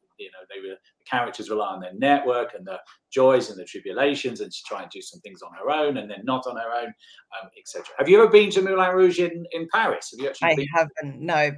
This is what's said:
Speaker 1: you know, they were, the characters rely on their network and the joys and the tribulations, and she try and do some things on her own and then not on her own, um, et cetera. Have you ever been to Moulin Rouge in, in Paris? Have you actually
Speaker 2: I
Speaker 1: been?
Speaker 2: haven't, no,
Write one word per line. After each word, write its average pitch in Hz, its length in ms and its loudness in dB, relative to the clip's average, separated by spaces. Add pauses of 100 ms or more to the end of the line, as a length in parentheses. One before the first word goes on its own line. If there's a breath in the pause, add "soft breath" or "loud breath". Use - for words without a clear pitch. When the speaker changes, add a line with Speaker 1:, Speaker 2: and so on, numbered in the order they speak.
(180)
Speaker 1:
you 101 140 -16
know, 95 80 -20 (100)
they 98 180 -14
were, 95 80 -12
the - 300 -20
characters 113 440 -6
rely 107 180 -4
on 95 120 -8
their 92 140 -12
network 123 600 0
and 92 120 -16
the 92 120 -12 (340 loud breath)
joys 131 380 4
and 95 100 -14
the 87 60 -14
tribulations, 117 760 -4
and 95 120 -10
she - 140 -14
try 98 140 -10
and 92 100 -16
do 98 100 -16
some 90 200 -18
things 95 200 -20
on - 120 -18
her 101 180 -6
own 147 260 0
and 104 120 -10
then 98 140 -14
not 127 240 -4
on 120 80 -8
her 117 180 -8
own, 120 140 -4
um, - 680 -20
et - 100 -20
cetera. - 300 -14
Have 147 120 0
you 208 120 10
ever 214 100 8
been 208 200 8
to 196 100 2
Moulin 185 340 2
Rouge 180 240 6
in, 170 320 -2
in 165 220 -6
Paris? 202 380 0
Have 113 100 -14
you 139 80 -2
actually 165 220 0
Speaker 2:
I 156 40 4
Speaker 1:
been? 143 180 -2
Speaker 2:
haven't, 147 480 -2
no, 151 360 0